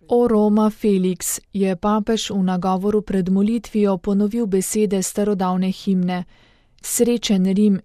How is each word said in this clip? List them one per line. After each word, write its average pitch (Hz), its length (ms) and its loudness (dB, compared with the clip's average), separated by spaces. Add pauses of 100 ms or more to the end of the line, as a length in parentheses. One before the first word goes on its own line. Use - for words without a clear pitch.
O 240 200 4
Roma 214 420 4
Felix, 185 720 -2 (120)
je 190 240 0
papež 214 540 -2
v 202 120 -2
nagovoru 190 600 0
pred 190 260 -2
molitvijo 202 720 0
ponovil 208 480 -2
besede 190 560 0
starodavne 190 680 -2
himne. 180 540 -2 (580)
Srečen 220 640 0
Rim, 196 380 2